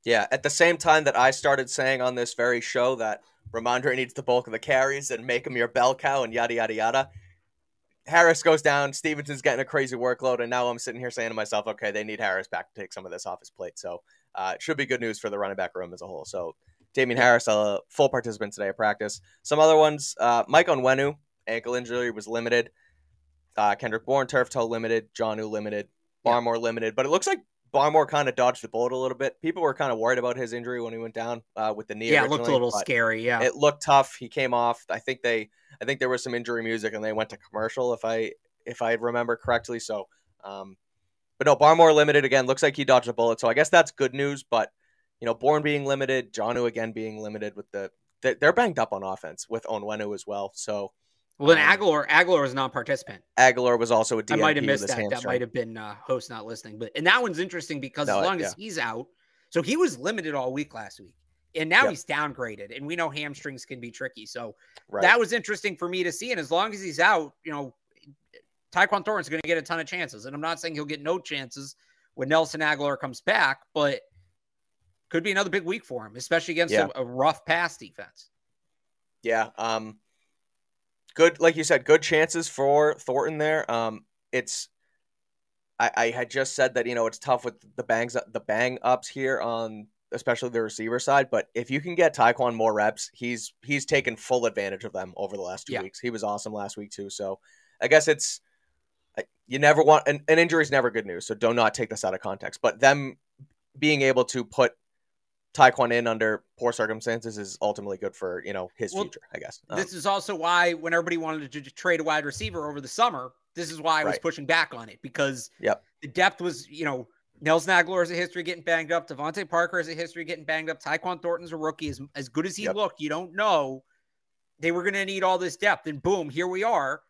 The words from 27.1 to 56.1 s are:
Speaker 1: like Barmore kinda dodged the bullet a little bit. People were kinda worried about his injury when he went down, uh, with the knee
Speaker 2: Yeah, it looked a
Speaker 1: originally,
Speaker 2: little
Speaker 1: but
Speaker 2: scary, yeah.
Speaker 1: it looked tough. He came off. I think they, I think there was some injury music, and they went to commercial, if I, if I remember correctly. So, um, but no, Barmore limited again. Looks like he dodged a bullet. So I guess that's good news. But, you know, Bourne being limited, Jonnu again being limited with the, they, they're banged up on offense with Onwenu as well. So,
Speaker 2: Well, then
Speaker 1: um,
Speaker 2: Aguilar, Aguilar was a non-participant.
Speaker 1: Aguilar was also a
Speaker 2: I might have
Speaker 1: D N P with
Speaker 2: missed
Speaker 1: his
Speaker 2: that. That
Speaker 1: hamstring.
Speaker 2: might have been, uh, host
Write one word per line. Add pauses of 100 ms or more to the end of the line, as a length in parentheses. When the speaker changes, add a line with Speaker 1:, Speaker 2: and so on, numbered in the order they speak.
Speaker 1:
like (340)
Barmore
kinda
dodged
the
bullet
a
little
bit.
People
were
kinda
worried
about
his
injury
when
he
went
down, (140)
uh,
with
the
knee
Speaker 2:
Yeah,
it
looked
a
Speaker 1:
originally,
Speaker 2:
little
Speaker 1:
but
Speaker 2:
scary,
yeah.
Speaker 1:
it
looked
tough.
He
came
off.
I
think
they, (320)
I
think
there
was
some
injury
music,
and
they
went
to
commercial,
if
I, (340)
if
I
remember
correctly.
So, (360)
um, (600)
but
no,
Barmore
limited
again.
Looks
like
he
dodged
a
bullet.
So
I
guess
that's
good
news.
But, (480)
you
know,
Bourne
being
limited,
Jonnu
again
being
limited
with
the, (300)
they,
they're
banged
up
on
offense
with
Onwenu
as
well.
So, (460)
Speaker 2:
Well,
then
Speaker 1:
um,
Speaker 2:
Aguilar,
Aguilar
was
a
non-participant. (120)
Speaker 1:
Aguilar
was
also
a
Speaker 2:
I
might
have
Speaker 1:
D
N
P
with
Speaker 2:
missed
Speaker 1:
his
Speaker 2:
that.
That
Speaker 1:
hamstring.
Speaker 2:
might
have
been,
uh, (100)
host